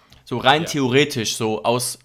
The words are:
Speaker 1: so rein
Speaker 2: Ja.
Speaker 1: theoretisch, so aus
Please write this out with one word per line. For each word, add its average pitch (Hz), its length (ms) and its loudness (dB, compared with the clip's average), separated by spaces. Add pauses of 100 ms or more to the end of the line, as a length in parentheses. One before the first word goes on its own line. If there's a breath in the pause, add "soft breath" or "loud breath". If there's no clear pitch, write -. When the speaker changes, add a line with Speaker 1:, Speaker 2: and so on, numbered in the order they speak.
(260 soft breath)
Speaker 1:
so 127 100 -6
rein 135 280 4
Speaker 2:
Ja. - 40 -8
Speaker 1:
theoretisch, 135 680 0
so 110 280 -4
aus 123 400 -2